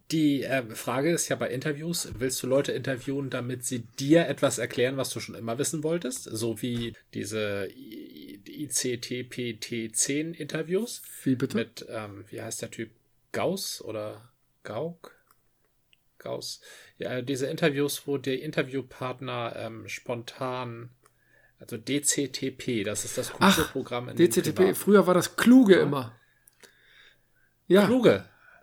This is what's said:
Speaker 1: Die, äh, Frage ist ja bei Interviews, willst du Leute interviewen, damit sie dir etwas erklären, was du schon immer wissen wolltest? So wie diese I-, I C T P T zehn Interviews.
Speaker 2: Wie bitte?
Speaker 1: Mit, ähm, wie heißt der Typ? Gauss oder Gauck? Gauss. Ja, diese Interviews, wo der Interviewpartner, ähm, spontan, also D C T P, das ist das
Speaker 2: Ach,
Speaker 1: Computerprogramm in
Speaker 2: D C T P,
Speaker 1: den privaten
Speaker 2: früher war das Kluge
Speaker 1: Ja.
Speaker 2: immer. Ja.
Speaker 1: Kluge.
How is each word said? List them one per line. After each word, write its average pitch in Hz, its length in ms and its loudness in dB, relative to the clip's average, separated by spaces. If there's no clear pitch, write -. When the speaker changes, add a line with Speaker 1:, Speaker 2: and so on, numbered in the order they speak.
Speaker 1:
Die, 147 320 4
äh, 131 260 0
Frage 127 400 -2
ist 165 180 0
ja 156 60 0
bei 123 160 -2
Interviews, 156 680 -4
willst 127 240 -2
du 127 40 -4
Leute 135 240 2
interviewen, 135 580 -4
damit 123 360 -6
sie 123 160 -4
dir 151 300 6
etwas 139 300 0
erklären, 123 380 0
was 131 140 -2
du - 80 -6
schon 101 160 -10
immer 113 240 -6
wissen 147 240 -2
wolltest? 175 420 -4
So 110 380 -4
wie 120 320 -4
diese 104 600 -4
I-, - 720 -16
I 147 220 -10
C 127 300 -2
T 123 260 -8
P 120 300 -8
T 113 360 -8
zehn 151 420 -2
Interviews. 160 720 -6
Speaker 2:
Wie 135 100 4
bitte? 127 220 -2
Speaker 1:
Mit, - 320 -6
ähm, 104 400 -10
wie 117 120 -12
heißt 113 220 -8
der 113 80 -10
Typ? 113 200 -10
Gauss 147 500 -2
oder 107 480 -10
Gauck? 151 540 -10
Gauss. - 420 -10
Ja, 127 240 -6
diese 131 240 -4
Interviews, 147 600 0
wo 139 120 -2
der 131 240 -4
Interviewpartner, 127 1120 -6
ähm, 110 320 -10
spontan, 120 1000 -8
also - 180 -12
D 131 260 -2
C - 260 0
T - 220 -6
P, 117 340 -2
das 104 200 -4
ist - 140 -8
das 123 200 -6
Speaker 2:
Ach, 190 180 6
Speaker 1:
Computerprogramm 127 540 -4
in 113 60 -12
Speaker 2:
D 170 120 8
C 180 140 2
T 156 80 0
P, 151 40 -4
Speaker 1:
den - 0 -
privaten 185 220 6
Speaker 2:
früher 196 300 6
war 180 80 6
das - 220 0
Kluge 233 400 10
Speaker 1:
Ja. 160 60 6
Speaker 2:
immer. 139 320 -2
Ja. 190 200 8
Speaker 1:
Kluge. 196 380 6